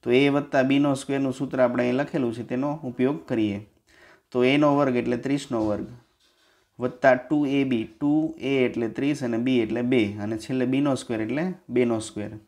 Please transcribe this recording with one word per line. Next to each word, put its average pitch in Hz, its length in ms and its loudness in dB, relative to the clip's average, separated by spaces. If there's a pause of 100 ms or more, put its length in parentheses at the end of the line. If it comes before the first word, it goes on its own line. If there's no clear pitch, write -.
તો 120 100 -2
a 139 180 6
વત્તા 139 340 0
b 139 160 2
નો 143 160 4
સ્ક્વેરનું 135 380 -2
સૂત્ર 131 280 -2
આપણે 123 220 2
અહીં 123 140 0
લખેલું 139 360 -2
છે, 117 100 -8
તેનો 143 400 -4
ઉપયોગ 131 420 -2
કરીએ. 107 420 -2 (600)
તો 123 140 2
a 131 140 4
નો 147 200 4
વર્ગ 135 180 2
એટલે 123 220 0
ત્રીસનો 127 480 -2
વર્ગ 104 220 -2 (920)
વત્તા 127 360 2
ટુ 147 300 -2
એ 139 200 0
બી, 117 200 -2
ટુ 156 520 -2
એ 135 160 -2 (120)
એટલે 110 240 -2
ત્રીસ 135 340 -4
અને 117 140 -2
b 127 260 2
એટલે 113 200 -2
બે 123 200 2 (180)
અને 110 160 -6
છેલ્લે 131 280 -2
b 131 160 0
નો 139 140 2
સ્ક્વેર 117 260 -6
એટલે 127 220 -4 (260)
બે 123 160 2
નો 113 140 0
સ્ક્વેર. 104 320 -10 (160)